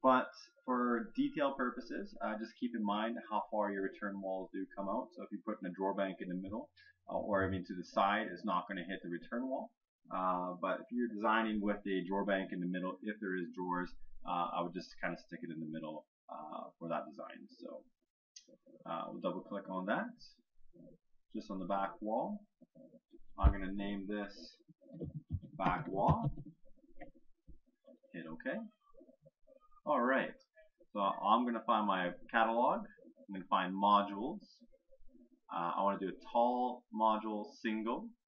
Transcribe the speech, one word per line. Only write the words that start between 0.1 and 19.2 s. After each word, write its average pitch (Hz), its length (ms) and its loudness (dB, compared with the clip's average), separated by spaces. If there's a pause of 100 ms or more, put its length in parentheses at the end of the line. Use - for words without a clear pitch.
for 120 500 0
detail 143 380 2
purposes, 131 720 -4
uh, 107 160 -2
just 113 200 -8
keep 117 160 -2
in 110 80 0
mind 107 360 0 (120)
how 107 200 0
far 104 200 2
your 98 120 0
return 101 380 -4
walls 95 320 -4
do 95 120 -2 (100)
come 98 140 -4
out. 117 240 -2
So 107 100 -12
if 98 80 -10
you 104 140 -6
put 104 160 -4
in 92 100 -4
a 90 40 -8
drawer 95 200 2
bank 95 260 0
in 92 80 -6
the 87 60 -2
middle, 95 360 -6 (380)
uh, - 80 -2
or 98 280 2
I 92 40 2
mean 92 180 0
to 101 80 -8
the 90 80 -6
side, 104 480 4
it's 87 140 -10
not 90 240 0
gonna 92 160 -4
hit 92 180 -6
the 90 60 -8
return 85 400 -4
wall. - 240 -4 (420)
Uh, 90 460 0
but 95 180 0
if - 140 -10
you're 120 160 2
designing 110 520 2
with 101 280 0
a 92 180 2
drawer 98 180 2
bank 95 280 2
in 92 80 -4
the 90 60 0
middle, 90 360 -2
if 107 160 -6
there 95 160 -2
is 87 180 -4
drawers, 90 400 -2 (320)
uh, 87 300 0
I 87 80 0
would 87 100 -4
just 87 280 -8
kinda 87 180 -4
stick 85 240 -14
it 82 80 -8
in 78 80 -8
the 80 80 -6
middle, 78 400 -8 (220)
uh, - 500 -10
for 85 100 -8
that 80 180 -2
design. - 420 -14
So, - 340 -12 (1040)
uh, 82 220 -4
we'll - 120 -8